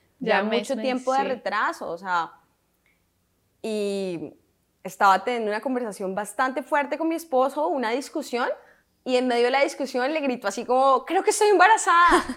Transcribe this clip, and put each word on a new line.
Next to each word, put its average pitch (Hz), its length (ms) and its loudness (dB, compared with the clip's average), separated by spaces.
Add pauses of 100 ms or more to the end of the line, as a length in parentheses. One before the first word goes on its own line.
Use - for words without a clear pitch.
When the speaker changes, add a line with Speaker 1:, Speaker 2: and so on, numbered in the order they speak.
(200)
Speaker 1:
ya 214 200 0
Speaker 2:
Ya 202 40 -2
mes, 214 180 -2
Speaker 1:
mucho 262 140 -6
Speaker 2:
mes, 220 60 -8
Speaker 1:
tiempo 254 320 -2
de 269 60 0
Speaker 2:
sí. 277 60 0
Speaker 1:
retraso", 247 680 -4
o 170 80 -8
sea, 180 320 -4 (1300)
y 196 720 -4 (500)
estaba 190 400 4
teniendo 226 280 -2
una 214 100 -4
conversación 214 540 -4
bastante 262 480 -4
fuerte 285 340 -2
con 320 100 -2
mi 330 80 -2
esposo, 277 520 0
una 262 240 -2
discusión, 269 580 -4 (560)
y 254 120 0
en 254 100 2
medio 240 180 2
de 247 60 2
la 269 120 2
discusión 269 500 -2
le 320 80 -2
grito 247 260 -2
así 208 180 -6
como, 262 400 4
"Creo 370 180 0
que 427 80 0
estoy 415 180 4
embarazada". 359 760 6 (140)